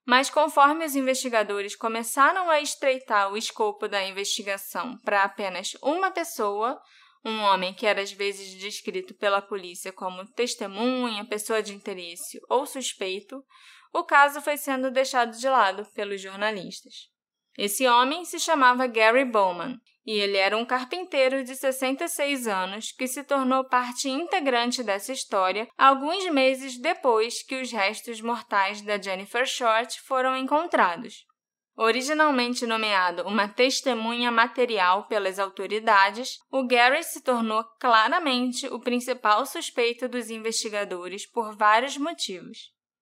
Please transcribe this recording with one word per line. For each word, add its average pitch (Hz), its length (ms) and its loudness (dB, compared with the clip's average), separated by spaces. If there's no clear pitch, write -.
mas 254 240 4
conforme 302 560 4
os 277 100 -4
investigadores 233 800 0
começaram 277 720 2
a 302 140 4
estreitar 262 720 0
o 208 40 -4
escopo 214 500 -2
da 202 160 -2
investigação 196 1000 -6
pra 202 200 2
apenas 196 480 -6
uma 359 300 0
pessoa, 240 680 -4
um 220 140 -6
homem 190 340 2
que 214 140 -2
era 196 140 2
às 202 100 -6
vezes 196 420 -6
descrito 190 640 -10
pela 202 260 2
polícia 190 500 -10
como 185 420 -10
testemunha, 233 920 -2
pessoa 214 380 -2
de 208 100 -10
interesse 180 760 -12
ou 269 200 0
suspeito, 226 760 -8
o 330 120 -2
caso 285 380 4
foi 294 160 -2
sendo 262 340 -2
deixado 247 440 0
de 240 140 -2
lado 208 460 2
pelos 202 260 -6
jornalistas. 196 720 -6
Esse 208 300 0
homem 262 380 2
se 330 140 -10
chamava 262 460 4
Gary 226 400 4
Bowman, 190 540 0
e 214 140 -4
ele 202 160 0
era 196 220 2
um 233 80 -2
carpinteiro 262 800 -2
de 262 100 -12
sessenta 269 500 -2
e 330 40 -6
seis 277 360 -2
anos 196 460 -4
que 254 160 -6
se 269 160 -8
tornou 262 400 2
parte 247 460 -2
integrante 254 720 0
dessa 202 300 -4
história 202 640 -2
alguns 285 520 4
meses 262 480 0
depois 247 640 0
que 262 200 -8
os 247 100 -8
restos 220 480 -4
mortais 214 640 -2
da 208 200 -4
Jennifer 196 440 -2
Short 240 560 0
foram 262 340 0
encontrados. 262 880 0
Originalmente 247 880 2
nomeado 196 560 0
uma 202 240 0
testemunha 240 840 0
material 226 800 2
pelas 196 320 -2
autoridades, 202 960 2
o 269 160 0
Gary 254 360 6
se - 180 -10
tornou 226 420 0
claramente 254 880 2
o 233 120 -6
principal 247 680 0
suspeito 247 640 -4
dos 226 200 -6
investigadores 208 960 -6
por 214 300 -6
vários 220 420 4
motivos. 208 760 -8